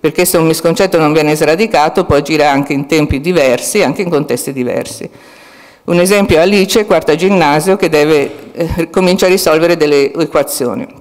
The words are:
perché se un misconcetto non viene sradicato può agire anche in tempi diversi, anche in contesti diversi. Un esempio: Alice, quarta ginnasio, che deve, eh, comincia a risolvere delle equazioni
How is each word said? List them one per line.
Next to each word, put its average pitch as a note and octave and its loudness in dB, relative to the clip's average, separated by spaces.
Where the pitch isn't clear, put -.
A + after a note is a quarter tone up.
perché D#3+ 0
se F3 -2
un D#3+ 2
misconcetto E3 0
non D3+ 2
viene D3+ 2
sradicato D#3+ 0
può D3+ 0
agire D3 0
anche C#3 0
in C#3 -4
tempi D3+ 0
diversi, D3 0
anche C#3 -2
in F3 -4
contesti C#3+ -4
diversi. - -8
Un F3 -2
esempio: F#3 2
Alice, G3+ 2
quarta D#3+ 0
ginnasio, E3+ 2
che G3 0
deve, D3+ 0
eh, E3 -4
comincia F#3 2
a - 4
risolvere E3+ 2
delle D3 2
equazioni C#3 -4